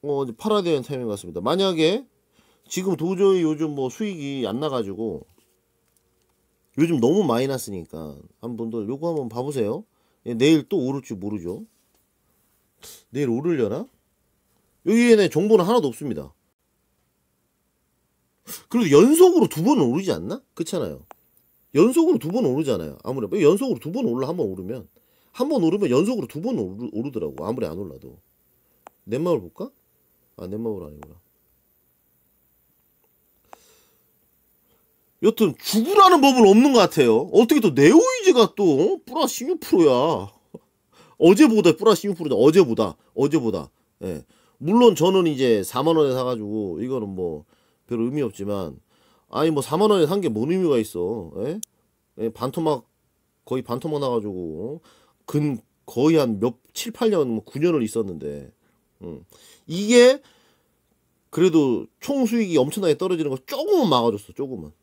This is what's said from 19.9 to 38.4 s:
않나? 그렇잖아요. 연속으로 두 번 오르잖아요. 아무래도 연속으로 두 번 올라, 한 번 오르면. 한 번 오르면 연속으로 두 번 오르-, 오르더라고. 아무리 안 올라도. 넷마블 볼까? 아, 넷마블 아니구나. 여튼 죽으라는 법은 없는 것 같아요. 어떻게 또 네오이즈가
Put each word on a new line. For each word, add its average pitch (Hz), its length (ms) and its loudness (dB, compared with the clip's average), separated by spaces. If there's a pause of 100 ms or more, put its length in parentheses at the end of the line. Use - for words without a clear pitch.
않나? 107 300 -6 (120)
그렇잖아요. 127 500 -8 (720)
연속으로 262 440 4
두 156 100 -8
번 220 160 -2
오르잖아요. 123 580 -4
아무래도 127 380 -4
연속으로 190 380 2
두 151 120 -12
번 240 140 -4
올라, 127 220 -4
한 175 100 -8
번 139 100 -4
오르면. 95 400 -12 (440)
한 269 180 -6
번 254 140 -2
오르면 170 260 0
연속으로 170 380 0
두 151 140 -12
번 226 180 -6
오르-, 101 340 -8
오르더라고. 87 520 -8
아무리 113 200 -6
안 82 120 -8
올라도. 71 420 -16 (840)
넷마블 143 360 -4
볼까? 131 280 -14 (680)
아, 90 100 -14
넷마블 104 400 -10
아니구나. 76 280 -20 (4000)
여튼 208 360 2
죽으라는 359 640 4
법은 254 260 6
없는 240 260 6
것 240 60 6
같아요. 131 380 4 (160)
어떻게 240 260 4
또 214 120 2
네오이즈가 285 840 4